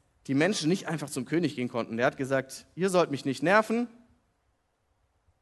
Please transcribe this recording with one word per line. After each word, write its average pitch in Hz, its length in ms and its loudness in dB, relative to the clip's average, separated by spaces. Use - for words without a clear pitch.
die 139 60 -2
Menschen 165 360 2
nicht - 180 0
einfach 151 220 -6
zum 127 160 -6
König 156 300 -2
gehen 123 140 -4
konnten. 117 280 -4
Der 120 80 2
hat 143 120 0
gesagt, 131 480 -2
„Ihr 185 140 -2
sollt 170 220 4
mich 135 140 -4
nicht 139 180 -2
nerven 220 440 2